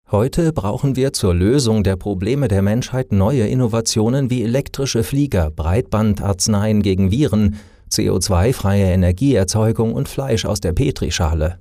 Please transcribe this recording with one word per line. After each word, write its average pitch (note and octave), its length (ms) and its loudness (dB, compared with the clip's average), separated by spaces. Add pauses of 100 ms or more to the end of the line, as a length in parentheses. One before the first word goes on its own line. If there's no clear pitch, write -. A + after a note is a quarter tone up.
Heute C#3 440 0
brauchen B2 420 -2
wir C3 160 0
zur F2+ 240 0
Lösung A2 480 2
der F#2+ 140 0
Probleme G#2+ 500 -2
der G2 140 2
Menschheit B2 500 -2
neue G#2 340 2
Innovationen A#2 840 0
wie B2 140 -2
elektrische B2 600 -2
Flieger, C3 480 0
Breitbandarzneien G#2 1300 0
gegen F#2+ 300 2
Viren, G#2+ 460 2 (300)
C G#2 220 -2
O G2 80 0
zwei-freie G2 760 2
Energieerzeugung A2 1000 2
und C3+ 160 -4
Fleisch C3+ 360 -4
aus G#2 140 -4
der F2+ 140 -2
Petrischale. E2+ 880 -2